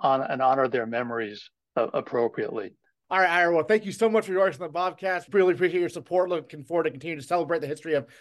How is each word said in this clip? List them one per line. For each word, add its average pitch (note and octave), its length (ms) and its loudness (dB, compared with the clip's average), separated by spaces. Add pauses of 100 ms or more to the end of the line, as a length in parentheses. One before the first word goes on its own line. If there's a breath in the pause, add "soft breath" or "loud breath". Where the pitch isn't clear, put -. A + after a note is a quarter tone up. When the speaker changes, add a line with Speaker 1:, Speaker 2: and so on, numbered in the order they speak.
Speaker 1:
hon-, C3+ 220 2
and C3+ 180 -4
honor C3 260 2
their A#2 200 -2
memories, A#2 600 -6 (260)
uh, A#2 180 0
appropriately. A2+ 800 -2 (380)
Speaker 2:
All F#3 80 2
right, F#3 100 6
Ira, E3+ 260 4
well, D#3 80 4
thank G#3+ 220 2
you G3 60 -8
so A3+ 160 2
much A3 200 2
for F#3+ 60 -4
joining F#3+ 200 2
us C3 80 -14
on E3 100 -8
the - 60 -12
Bobcast. F3+ 560 -4
Really F#3 220 6
appreciate F3+ 240 0
your E3+ 100 0
support. F3+ 400 -2
Looking D#3 340 -6
forward E3 200 0
to D#3 80 -2
continue D#3 240 -10
to C#3 80 -12
celebrate E3+ 360 0
the - 80 -8
history D#3 280 -4
of C#3 100 0 (160 soft breath)